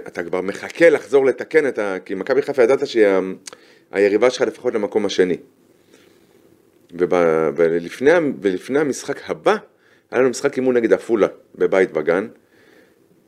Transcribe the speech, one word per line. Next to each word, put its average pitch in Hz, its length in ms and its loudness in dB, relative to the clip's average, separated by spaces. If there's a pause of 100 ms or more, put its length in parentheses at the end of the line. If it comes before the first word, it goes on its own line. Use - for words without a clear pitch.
אתה - 160 -10
כבר 85 180 -6
מחכה 98 500 0
לחזור 135 360 2
לתקן 135 420 0
את 113 100 -6
ה-, 101 260 -4
כי 95 100 -10
מכבי 127 280 -2
חיפה 135 200 0
ידעת 131 240 2
שהיא 113 200 4
ה-, 95 140 4 (720)
היריבה 101 380 2
שלך 131 120 -4
לפחות 117 320 -4
למקום 104 320 -2
השני. 90 300 0 (1600)
וב-, 85 200 0 (420)
ולפני 85 560 0
ה-, 180 60 4 (220)
ולפני 98 380 -2
המשחק 139 420 -6 (100)
הבא, 170 260 0 (540)
היה 117 100 0
לנו 131 100 2
משחק 139 260 -4
אימון 127 200 0
נגד 113 160 2
עפולה, 95 340 2 (280)
בבית 90 420 0
וגן. 82 320 -2 (1000)